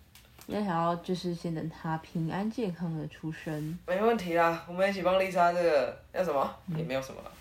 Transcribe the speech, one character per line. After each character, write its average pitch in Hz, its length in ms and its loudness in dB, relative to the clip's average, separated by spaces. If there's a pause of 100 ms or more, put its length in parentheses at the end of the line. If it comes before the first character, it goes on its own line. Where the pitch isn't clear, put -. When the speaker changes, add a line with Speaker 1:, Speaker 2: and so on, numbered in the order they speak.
(480)
Speaker 1:
要 202 120 0
想 208 100 -2
要 170 280 2
就 180 180 -2
是 175 180 -2
先 165 220 -4
等 156 140 -4
他 160 300 -4
平 160 300 -4
安 202 220 -2
健 202 220 -2
康 165 240 -4
的 151 100 -6
出 160 240 -8
生。 156 560 -6
Speaker 2:
没 185 140 0
问 226 160 4
题 180 160 -4
啦， 165 340 4
我 175 60 -10
们 190 160 2
一 - 20 -2
起 190 100 -4
帮 180 160 4
丽 190 140 2
莎 175 220 4
这 175 100 2
个， 143 380 4 (120)
叫 185 100 0
什 160 100 0
么？ 135 220 0 (120)
Speaker 1:
嗯。 156 100 -4
Speaker 2:
也 160 60 -2
没 127 100 -4
有 135 80 0
什 - 120 -10
么 - 80 -14
啦， - 200 -14